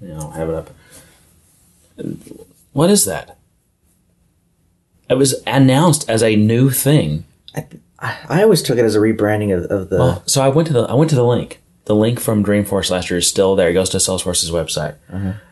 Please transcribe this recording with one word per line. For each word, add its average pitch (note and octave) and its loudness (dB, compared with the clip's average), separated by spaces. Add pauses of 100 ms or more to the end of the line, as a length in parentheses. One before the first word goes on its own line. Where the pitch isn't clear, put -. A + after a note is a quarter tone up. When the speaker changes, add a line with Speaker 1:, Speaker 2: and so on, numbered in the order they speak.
Speaker 1:
You F2 -18
know, D2+ -12
I D#2 -12
have D#2+ -6
it D#2+ -4
up. D#2 -10 (2000)
What D#3 0
is G3+ 2
that? - -8 (1700)
It B2+ 2
was C3 0
announced C3+ 2
as A2 0
a A2 2
new A2+ 2
thing. B2+ 0 (300)
Speaker 2:
I, D#3 -10 (340)
I, - -10 (120)
I F3 2
always G#3+ 4
took B2 -2
it A#2+ 4
as G#2+ 0
a G#2+ 4
rebranding G#2 0
of, F2 -6
of F#2+ -4
the - 0
Speaker 1:
Well, B2+ 0
so C#3 0
I C3+ 2
went D#3+ 2
to D#3+ -2
the, A#2+ 2
I - -4
went D3+ 2
to D3 2
the B2 2
link. - -2 (240)
The G#2+ 0
link A2+ 2
from G#2+ 0
Dreamforce G2 0
last F2+ -4
year F2+ -2
is E2+ -2
still G2 2
there. F2+ 2
It F2 0
goes F#2 0
to - -4
Salesforce's F2 -4
website. D#2+ -6 (160)
Speaker 2:
Uh-huh. F#2+ -6 (180)